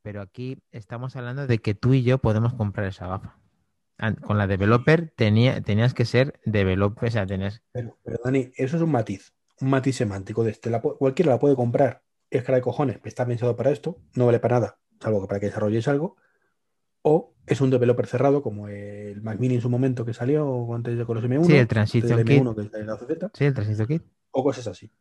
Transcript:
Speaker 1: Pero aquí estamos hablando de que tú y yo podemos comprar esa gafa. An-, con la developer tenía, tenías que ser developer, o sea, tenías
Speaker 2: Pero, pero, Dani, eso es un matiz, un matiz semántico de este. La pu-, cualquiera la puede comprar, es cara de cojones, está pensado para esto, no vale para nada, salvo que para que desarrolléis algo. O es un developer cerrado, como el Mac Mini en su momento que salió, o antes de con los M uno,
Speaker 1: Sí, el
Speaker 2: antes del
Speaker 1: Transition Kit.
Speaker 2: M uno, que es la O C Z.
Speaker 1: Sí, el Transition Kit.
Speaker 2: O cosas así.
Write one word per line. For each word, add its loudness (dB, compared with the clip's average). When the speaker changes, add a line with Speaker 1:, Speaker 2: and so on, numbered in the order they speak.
Speaker 1:
Pero -14
aquí -12
estamos -12
hablando -8
de 2
que -4
tú 2
y 4
yo 2
podemos 2
comprar -4
esa -10
gafa. -8
An-, -2
con -2
la 2
developer 2
tenía, 2
tenías 0
que 0
ser 0
developer, 0
o -2
sea, -2
tenías -6
Speaker 2:
Pero, -12
pero, -10
Dani, -2
eso -4
es 0
un 0
matiz, -4
un 0
matiz 2
semántico -4
de 0
este. -8
La -2
pu-, -4
cualquiera 2
la 2
puede 4
comprar, 0
es -2
cara 0
de 4
cojones, -2
está -6
pensado -2
para 0
esto, -4
no 4
vale 4
para 2
nada, -4
salvo -2
que -8
para -4
que -4
desarrolléis -2
algo. -2
O 2
es 0
un 4
developer 2
cerrado, 2
como -8
el -12
Mac -8
Mini 0
en -2
su -4
momento 0
que -6
salió, -2
o -6
antes -6
de -4
con -4
los -4
M 0
uno, 4
Speaker 1:
Sí, 8
el 8
Speaker 2:
antes 4
del -
Speaker 1:
Transition 2
Kit. 2
Speaker 2:
M 8
uno, 0
que -6
es -8
la -8
O -8
C -14
Z. -6
Speaker 1:
Sí, 0
el 2
Transition -2
Kit. -2
Speaker 2:
O -2
cosas -2
así. -14